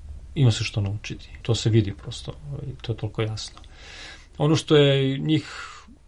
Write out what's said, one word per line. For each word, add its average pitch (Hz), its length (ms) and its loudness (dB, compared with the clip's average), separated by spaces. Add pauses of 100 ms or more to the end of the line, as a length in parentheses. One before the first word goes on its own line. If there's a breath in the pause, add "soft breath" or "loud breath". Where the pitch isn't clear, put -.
(340)
ima 135 160 6
se 110 140 0
što - 160 -4
naučiti. - 480 -6 (140)
To 113 120 0
se 113 160 0
vidi 104 240 4
prosto, - 380 -12 (320)
i 127 180 -10
to - 100 -2
je 110 40 -8
toliko 113 260 -4
jasno. 107 380 -6 (800 loud breath)
Ono 151 180 4
što 160 200 4
je 139 420 6
njih 151 260 2 (640 loud breath)